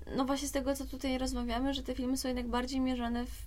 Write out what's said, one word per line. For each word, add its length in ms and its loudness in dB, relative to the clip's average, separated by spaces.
no 80 4
właśnie 240 0
z 40 -4
tego, 240 2
co 100 -6
tutaj 320 0
rozmawiamy, 560 0
że 80 -2
te 120 -4
filmy 220 0
są 120 0
jednak 200 0
bardziej 320 0
mierzone 460 2
w 40 -6